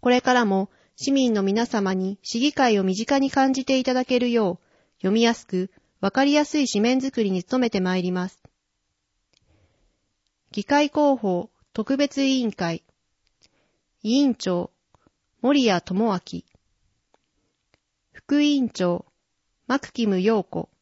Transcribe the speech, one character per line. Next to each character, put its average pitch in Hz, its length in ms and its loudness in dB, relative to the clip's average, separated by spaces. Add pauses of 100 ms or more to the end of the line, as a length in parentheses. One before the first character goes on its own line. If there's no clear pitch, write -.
こ 247 80 2
れ 247 120 4
か 254 120 2
ら 247 120 2
も 190 240 0 (260)
市 - 160 -4
民 262 220 2
の 208 80 0
皆 202 240 0
様 196 280 -2
に 190 280 -4
市 - 180 -8
議 285 140 0
会 240 240 2
を 196 60 0
身 190 120 0
近 226 240 0
に 269 120 -2
感 269 220 2
じ 262 120 -4
て 262 140 2
い 254 40 -4
た 254 100 -2
だ 254 120 0
け 254 140 0
る 247 120 0
よ 208 300 0
う、 - 360 -20
読 190 140 -2
み 226 120 2
や 233 100 4
す - 140 -10
く、 185 240 -4 (280)
わ 196 120 -2
か 269 140 2
り 285 80 2
や 294 120 4
す 302 140 -4
い 269 80 0
紙 202 140 0
面 254 200 2
作 262 220 -2
り 196 80 0
に 185 100 -2
努 254 180 -2
め 240 100 2
て 208 100 -2
ま 185 180 -2
い 185 40 -2
り 180 100 -2
ま 185 180 -4
す。 - 120 -20 (2000)
議 202 120 -6
会 285 260 2
広 285 320 2
報 190 280 -4 (240)
特 262 240 -4
別 277 260 -2
委 269 160 2
員 233 120 -2
会。 170 320 -6 (1160)
委 233 180 0
員 277 160 2
長、 175 360 -6 (720)
森 269 240 2
谷 185 160 2
智 196 220 -4
明。 185 400 -4 (1700)
副 285 320 0
委 294 120 4
員 254 140 0
長、 175 360 -2 (600)
マ 269 120 0
ク - 140 -16
キ 233 140 -2
ム 190 120 0
陽 208 240 0
子。 - 260 -10 (120)